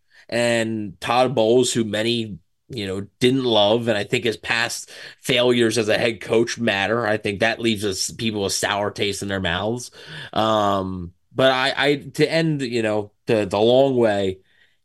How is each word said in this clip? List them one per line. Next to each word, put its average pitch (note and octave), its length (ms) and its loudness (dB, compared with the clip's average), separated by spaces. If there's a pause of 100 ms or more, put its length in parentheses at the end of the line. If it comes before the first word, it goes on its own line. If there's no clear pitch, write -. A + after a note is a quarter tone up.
(300)
and A2+ 720 -2
Todd B2+ 340 2
Bowles, A#2 380 4
who A#2 100 0
many, A2 540 -4 (320)
you G2+ 180 -8
know, G2 140 -6 (180)
didn't B2+ 240 4
love, A2+ 440 4
and G#2+ 100 2
I G#2 80 -2
think A#2 180 -2
his A2 140 -2
past A#2 520 -4 (300)
failures B2 580 2
as G#2+ 120 0
a G#2 80 2
head A#2 240 -2
coach A2+ 360 0
matter. G#2+ 480 0
I G#2+ 120 0
think G#2 240 -4
that A2 180 0
leaves A2 240 -2
us, F#2+ 280 -4
people G#2 340 -4
a F#2+ 40 -2
sour G2+ 420 -2
taste G2+ 300 -4
in G2+ 60 -6
their G2 140 -2
mouths. G2 500 -4 (400)
Um, G2 800 0 (200)
but C3 180 4
I, C3 240 0
I, C#3+ 200 2 (180)
to D3+ 180 0
end, D#3+ 300 0
you A#2+ 200 -2
know, G#2+ 300 -2 (140)
the, G#2+ 200 2
the G2+ 140 -2
long B2+ 380 4
way, G2+ 420 0 (460)